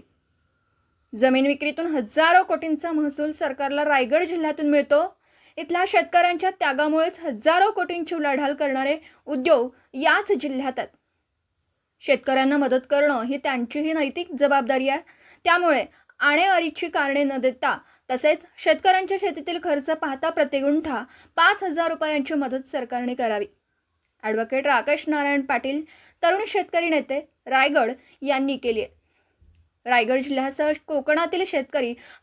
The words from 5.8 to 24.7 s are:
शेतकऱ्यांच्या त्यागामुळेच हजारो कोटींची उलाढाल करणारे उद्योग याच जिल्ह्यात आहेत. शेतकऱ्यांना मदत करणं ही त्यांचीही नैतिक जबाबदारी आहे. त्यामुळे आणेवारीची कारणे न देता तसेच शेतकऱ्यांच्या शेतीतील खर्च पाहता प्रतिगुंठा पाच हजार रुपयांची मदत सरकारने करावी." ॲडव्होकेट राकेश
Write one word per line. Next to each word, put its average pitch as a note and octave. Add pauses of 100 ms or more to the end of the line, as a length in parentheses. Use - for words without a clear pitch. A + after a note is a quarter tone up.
शेतकऱ्यांच्या F4
त्यागामुळेच D#4+
हजारो E4
कोटींची F4
उलाढाल C#4+
करणारे C#4 (280)
उद्योग B3+ (240)
याच D#4+ (100)
जिल्ह्यात C4+
आहेत. A3+ (1120)
शेतकऱ्यांना C4+
मदत C4 (100)
करणं C#4+
ही B3+
त्यांचीही C#4
नैतिक D#4 (120)
जबाबदारी C4+
आहे. C#4 (440)
त्यामुळे E4+ (340)
आणेवारीची E4
कारणे C#4+
न C#4
देता B3+ (340)
तसेच D4+ (240)
शेतकऱ्यांच्या F#4
शेतीतील F4
खर्च D4
पाहता D#4
प्रतिगुंठा D4 (320)
पाच G4
हजार E4
रुपयांची D4+
मदत C4+ (140)
सरकारने B3
करावी." A3 (800)
ॲडव्होकेट A3+
राकेश C#4+